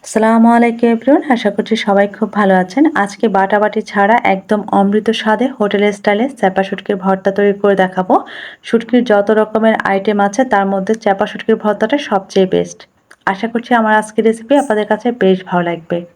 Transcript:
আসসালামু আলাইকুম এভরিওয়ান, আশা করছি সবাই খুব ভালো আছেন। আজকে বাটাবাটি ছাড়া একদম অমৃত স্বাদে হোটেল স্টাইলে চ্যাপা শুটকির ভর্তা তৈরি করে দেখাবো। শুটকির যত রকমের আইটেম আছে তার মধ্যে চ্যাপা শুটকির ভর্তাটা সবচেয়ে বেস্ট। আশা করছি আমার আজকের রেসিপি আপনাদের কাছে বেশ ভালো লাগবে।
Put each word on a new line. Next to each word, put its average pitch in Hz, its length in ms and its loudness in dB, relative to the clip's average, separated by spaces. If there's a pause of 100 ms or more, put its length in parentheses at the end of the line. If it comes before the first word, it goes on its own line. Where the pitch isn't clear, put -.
আসসালামু 226 500 4
আলাইকুম 233 360 2
এভরিওয়ান, 254 420 2
আশা 226 200 0
করছি 220 260 -2
সবাই 202 360 0
খুব 214 200 -6
ভালো 202 220 2
আছেন। 185 280 0 (120)
আজকে 202 340 -2
বাটাবাটি 202 520 0 (100)
ছাড়া 202 240 2 (100)
একদম 196 340 -2 (120)
অমৃত 202 360 2 (120)
স্বাদে 214 260 0 (100)
হোটেল 208 360 0
স্টাইলে 208 340 -2 (120)
চ্যাপা 190 260 0
শুটকির 196 340 -6
ভর্তা 190 340 -2
তৈরি 202 280 2
করে 202 160 2
দেখাবো। 185 380 0 (500)
শুটকির 233 420 0
যত 202 260 2
রকমের 214 520 2
আইটেম 196 360 0
আছে 202 260 0
তার 202 220 0
মধ্যে 196 340 -2
চ্যাপা 196 260 0
শুটকির 220 360 -2
ভর্তাটা 214 360 0
সবচেয়ে 196 480 -2
বেস্ট। 175 320 -4 (480)
আশা 196 200 -4
করছি 226 260 -4
আমার 220 260 2
আজকের 214 260 -4
রেসিপি 226 320 0
আপনাদের 220 300 0
কাছে 214 200 -2 (120)
বেশ 190 180 4 (120)
ভালো 180 140 0
লাগবে। 170 340 -6 (180)